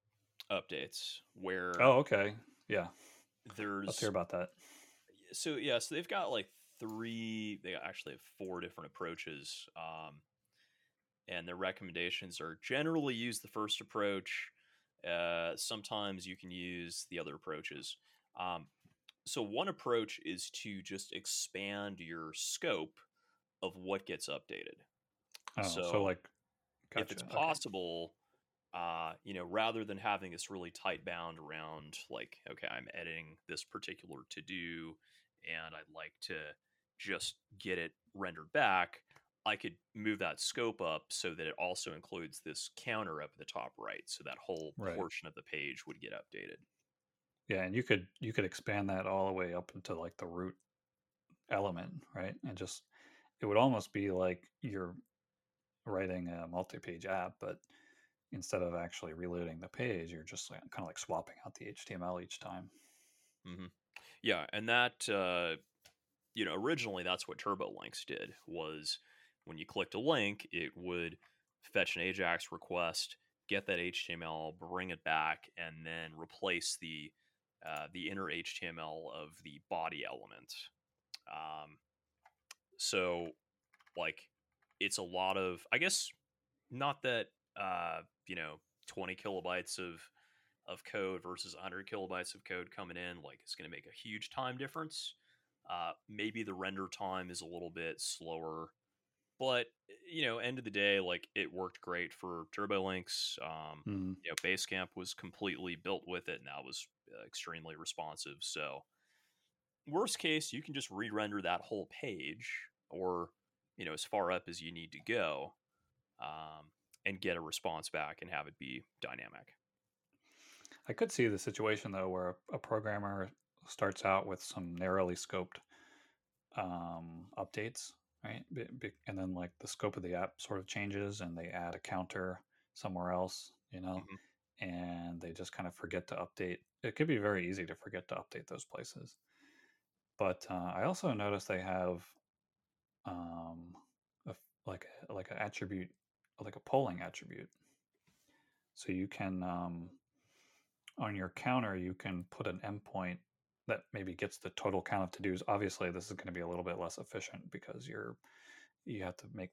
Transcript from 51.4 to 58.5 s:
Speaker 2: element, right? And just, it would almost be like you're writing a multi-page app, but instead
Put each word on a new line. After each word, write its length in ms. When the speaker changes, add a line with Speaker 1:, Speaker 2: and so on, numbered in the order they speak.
Speaker 2:
element, 560
right? 200
And 100
just, 280
it 40
would 120
almost 340
be 200
like 380
you're 340
writing 440
a 180
multi-page 580
app, 360
but 180
instead 300